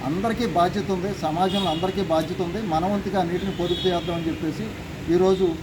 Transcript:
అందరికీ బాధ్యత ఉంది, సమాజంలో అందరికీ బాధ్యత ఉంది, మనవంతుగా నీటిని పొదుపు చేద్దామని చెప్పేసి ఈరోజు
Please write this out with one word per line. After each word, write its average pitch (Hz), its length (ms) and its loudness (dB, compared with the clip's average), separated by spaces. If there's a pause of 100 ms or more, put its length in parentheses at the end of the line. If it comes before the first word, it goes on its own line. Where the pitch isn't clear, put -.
అందరికీ 202 400 0
బాధ్యత 180 460 2
ఉంది, 190 300 -2
సమాజంలో 180 500 2
అందరికీ 185 300 0
బాధ్యత 165 400 0
ఉంది, 175 200 -2
మనవంతుగా 190 640 0
నీటిని 180 280 0
పొదుపు 175 360 0
చేద్దామని 170 400 0
చెప్పేసి 165 400 -2 (460)
ఈరోజు 185 500 4